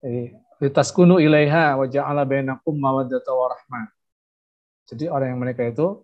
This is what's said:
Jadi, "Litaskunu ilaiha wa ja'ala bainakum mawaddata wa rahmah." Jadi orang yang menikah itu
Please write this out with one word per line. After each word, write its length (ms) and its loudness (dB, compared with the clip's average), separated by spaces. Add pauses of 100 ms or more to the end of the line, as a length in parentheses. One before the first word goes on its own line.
Jadi, 320 -8 (240)
"Litaskunu 640 4
ilaiha 560 4
wa 80 0
ja'ala 400 -2
bainakum 480 -4
mawaddata 560 -2
wa 240 0
rahmah." 320 -14 (1040)
Jadi 160 -8
orang 240 -4
yang 80 -6
menikah 320 -4
itu 320 -4